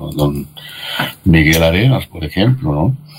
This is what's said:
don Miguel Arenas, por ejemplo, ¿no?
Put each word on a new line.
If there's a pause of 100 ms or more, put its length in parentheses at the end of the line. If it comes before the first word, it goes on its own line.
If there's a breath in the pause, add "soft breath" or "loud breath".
(160)
don (760 loud breath)
Miguel
Arenas,
por
ejemplo,
¿no? (220 loud breath)